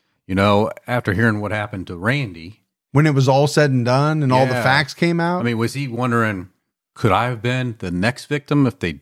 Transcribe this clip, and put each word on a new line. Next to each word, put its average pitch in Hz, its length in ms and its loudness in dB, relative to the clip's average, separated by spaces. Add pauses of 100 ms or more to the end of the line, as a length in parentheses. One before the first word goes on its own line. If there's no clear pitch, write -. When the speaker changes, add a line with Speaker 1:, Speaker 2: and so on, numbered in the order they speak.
(280)
Speaker 1:
You 92 80 -4
know, 101 340 4 (180)
after 120 260 -2
hearing 107 280 2
what 101 100 -6
happened 104 360 -6
to 92 100 -12
Randy. 98 640 -6 (300)
Speaker 2:
When 143 160 4
it 151 80 2
was 131 140 4
all 139 180 2
said 147 240 2
and 127 140 2
done 147 360 0
and 131 100 2
all 131 140 4
the 127 80 -2
Speaker 1:
Yeah. 123 100 -2
Speaker 2:
facts 139 300 0
came 170 260 0
out? 175 200 -2
Speaker 1:
I - 40 -4
mean, 117 140 -2
was 117 160 -2
he 139 140 -6
wondering, 117 600 -2 (440)
"Could 110 180 0
I 104 140 4
have 123 160 -6
been 123 380 -2
the 92 120 -8
next 98 360 -2
victim 147 400 0
if - 120 -4
they 85 220 -2